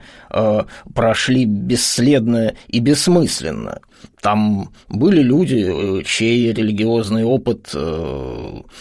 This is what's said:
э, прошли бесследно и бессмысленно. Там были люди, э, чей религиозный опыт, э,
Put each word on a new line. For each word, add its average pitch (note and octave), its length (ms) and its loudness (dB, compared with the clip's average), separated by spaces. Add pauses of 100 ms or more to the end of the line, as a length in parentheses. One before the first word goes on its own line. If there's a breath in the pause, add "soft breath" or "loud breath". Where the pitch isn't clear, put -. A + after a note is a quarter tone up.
(300 loud breath)
э, G#2+ 320 0 (320 loud breath)
прошли B2 500 2
бесследно A#2+ 1080 0 (140 loud breath)
и - 100 -2
бессмысленно. A#2+ 1040 0 (400 loud breath)
Там G#2 500 0 (180 soft breath)
были D#3+ 320 4
люди, G2+ 800 0
э, - 40 -14
чей A#2 480 0
религиозный A2 720 0
опыт, A#2+ 500 -2
э, C#2 880 -8 (180 loud breath)